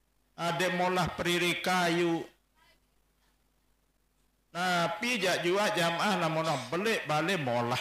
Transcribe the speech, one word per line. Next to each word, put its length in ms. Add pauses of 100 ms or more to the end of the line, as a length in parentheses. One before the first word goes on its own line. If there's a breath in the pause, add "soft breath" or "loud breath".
(360)
Ada 400
molah 400
priri 480
kayu. 560 (2250)
Nah, 480
pijak 460
jua 260
jamaah 480
namun 240 (240)
belik 400
balik 320
molah 420